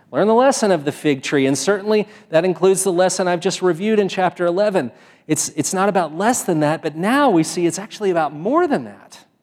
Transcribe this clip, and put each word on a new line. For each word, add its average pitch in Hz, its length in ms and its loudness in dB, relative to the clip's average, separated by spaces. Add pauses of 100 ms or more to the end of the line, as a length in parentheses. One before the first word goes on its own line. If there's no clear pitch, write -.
(100)
Learn 151 160 0
the 220 80 4
lesson 247 360 2
of 160 140 0
the 143 80 -2
fig 143 300 -2
tree, 139 240 0
and 139 100 2
certainly 202 520 0 (200)
that 160 160 2
includes 190 400 2
the 196 80 0
lesson 180 340 0
I've 175 140 0
just 180 220 -4
reviewed 190 360 0
in 196 120 0
chapter 180 340 -2
eleven. 175 480 0 (340)
It's, 151 240 -2
it's - 220 -4
not 190 160 2
about 170 260 0
less 214 280 0
than 160 180 0
that, 151 220 0
but 151 140 -6
now 240 340 2
we 165 120 4
see 170 220 -4
it's 170 140 0
actually 202 320 -4
about 156 240 -2
more 247 320 0
than 175 180 -2
that. 101 400 -20 (180)